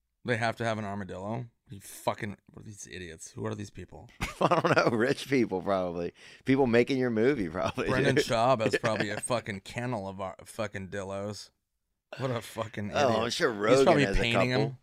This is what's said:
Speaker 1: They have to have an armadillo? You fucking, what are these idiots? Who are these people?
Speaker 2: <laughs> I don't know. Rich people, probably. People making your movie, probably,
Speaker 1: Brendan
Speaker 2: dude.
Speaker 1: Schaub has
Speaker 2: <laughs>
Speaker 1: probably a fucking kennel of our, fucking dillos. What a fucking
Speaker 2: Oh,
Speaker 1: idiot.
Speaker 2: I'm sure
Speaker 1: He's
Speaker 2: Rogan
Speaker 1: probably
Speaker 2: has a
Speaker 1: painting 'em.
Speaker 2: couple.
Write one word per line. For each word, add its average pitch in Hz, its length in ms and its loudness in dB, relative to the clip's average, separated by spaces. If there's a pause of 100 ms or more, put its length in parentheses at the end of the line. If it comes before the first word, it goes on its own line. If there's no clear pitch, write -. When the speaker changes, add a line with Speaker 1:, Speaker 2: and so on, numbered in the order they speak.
(260)
Speaker 1:
They 120 120 0
have 113 200 -2
to 120 80 -4
have 110 120 0
an 107 80 -6
armadillo? 101 600 -8 (220)
You 98 120 -16
fucking, - 560 -6 (160)
what - 80 -18
are 104 40 -20
these 104 240 -16
idiots? 85 420 -14
Who 110 140 -8
are 110 80 -4
these 104 160 -10
people? 92 400 -18 (160)
Speaker 2:
<laughs> - 160 -6
I 185 60 6 (140)
don't 165 160 4
know. 131 200 4
Rich 123 320 2
people, 113 320 2
probably. 87 520 -2 (320)
People 135 200 4
making 120 320 4
your 127 120 2
movie, 113 400 2
probably, 92 400 -2
Speaker 1:
Brendan 131 260 2
Speaker 2:
dude. 143 100 2
Speaker 1:
Schaub 120 360 2
has 107 160 2
Speaker 2:
<laughs> - 40 -2
Speaker 1:
probably 110 280 0
a 104 100 -6
fucking 110 420 -4
kennel 120 460 -6
of 95 140 -10
our, 95 140 -8 (100)
fucking 101 420 -8
dillos. 98 600 -8 (720)
What 131 120 -4
a 117 100 -4
fucking 107 520 -8
Speaker 2:
Oh, 139 160 2
Speaker 1:
idiot. 110 140 2
Speaker 2:
I'm 120 80 -2
sure 143 200 0
Speaker 1:
He's 104 100 -6
Speaker 2:
Rogan 120 240 6
Speaker 1:
probably 151 200 6
Speaker 2:
has 101 120 0
a - 40 4
Speaker 1:
painting 117 320 2
'em. 127 80 4
Speaker 2:
couple. 113 220 -2